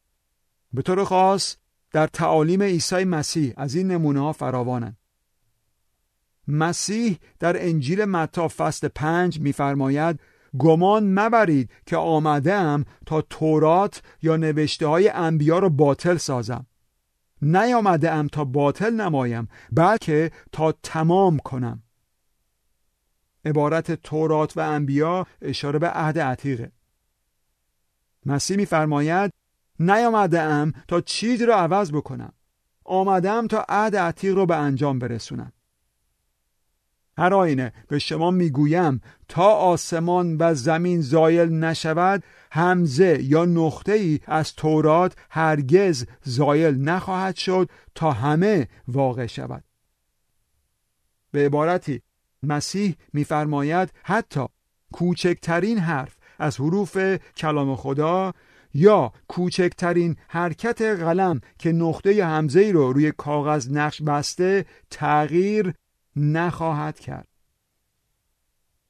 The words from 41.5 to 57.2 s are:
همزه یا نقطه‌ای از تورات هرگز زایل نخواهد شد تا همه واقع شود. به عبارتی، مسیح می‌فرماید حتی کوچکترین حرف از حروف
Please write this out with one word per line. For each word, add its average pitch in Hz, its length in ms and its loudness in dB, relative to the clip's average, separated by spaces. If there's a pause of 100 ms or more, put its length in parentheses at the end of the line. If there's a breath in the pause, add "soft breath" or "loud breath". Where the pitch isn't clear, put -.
همزه 170 720 2
یا 147 220 2
نقطه‌ای 170 840 0
از 156 280 -4
تورات 156 600 2 (160 soft breath)
هرگز 156 760 2 (160 soft breath)
زایل 147 520 2
نخواهد 185 640 -2
شد 185 320 0 (260 soft breath)
تا 160 180 0
همه 151 560 2 (200 soft breath)
واقع 127 380 -2
شود. 131 380 -12 (1700)
به 143 160 2
عبارتی، 151 560 -2 (400)
مسیح 151 540 -4 (160 soft breath)
می‌فرماید 151 800 -2 (120)
حتی 170 420 -4 (460)
کوچکترین 175 840 -2
حرف 156 380 -4 (220 soft breath)
از 151 180 -4
حروف 175 420 -2 (380 soft breath)